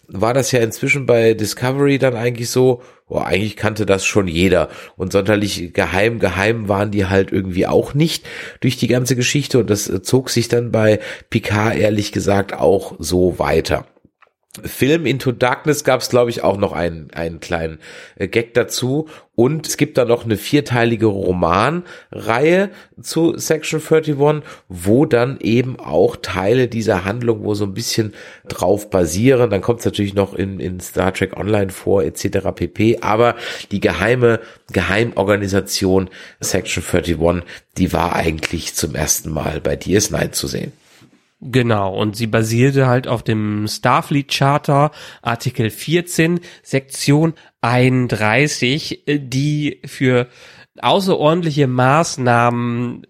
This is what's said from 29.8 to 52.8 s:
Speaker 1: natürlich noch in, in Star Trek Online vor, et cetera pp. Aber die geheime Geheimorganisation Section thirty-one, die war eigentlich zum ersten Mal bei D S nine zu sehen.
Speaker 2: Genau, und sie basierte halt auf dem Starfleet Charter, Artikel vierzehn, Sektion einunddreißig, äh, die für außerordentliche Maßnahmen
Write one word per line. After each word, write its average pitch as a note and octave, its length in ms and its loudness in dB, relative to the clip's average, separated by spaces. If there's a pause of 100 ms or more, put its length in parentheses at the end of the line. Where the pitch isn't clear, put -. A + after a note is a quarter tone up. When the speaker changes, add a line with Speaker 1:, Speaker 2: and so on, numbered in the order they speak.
Speaker 1:
natürlich G2 260 -2
noch G2 220 -2
in, G2 260 -4
in F2+ 200 -6
Star F#2 340 -2
Trek - 200 -4
Online G2 360 -2
vor, G2 340 0
et E2 140 -6
cetera F#2+ 340 -2
pp. G#2 480 0
Aber A2 360 2 (340)
die G2 100 -4
geheime A2 600 2 (300)
Geheimorganisation F#2+ 1400 0 (300)
Section - 440 -4
thirty-one, E2+ 580 0 (360)
die F#2 160 2
war E2+ 200 0
eigentlich D#2+ 600 -4
zum - 200 -6
ersten D2+ 360 -2
Mal D2+ 320 -4
bei D2 140 -2
D E2 180 -2
S G#2+ 160 2
nine D#2+ 220 -4
zu - 140 -6
sehen. - 260 -8 (720)
Speaker 2:
Genau, A#2 520 0
und G#2+ 200 -2
sie A2+ 120 -4
basierte A#2 580 2
halt B2+ 220 0
auf A2+ 160 -4
dem G#2+ 420 -2
Starfleet C#3 640 0
Charter, C#3+ 600 2 (300)
Artikel A#2 480 -2
vierzehn, E3+ 680 0 (240)
Sektion C#3+ 720 0 (260)
einunddreißig, B2 1500 0
äh, D3 100 2
die C#3+ 640 -2
für B2+ 440 0 (520)
außerordentliche D#3+ 840 2
Maßnahmen A#2+ 1400 0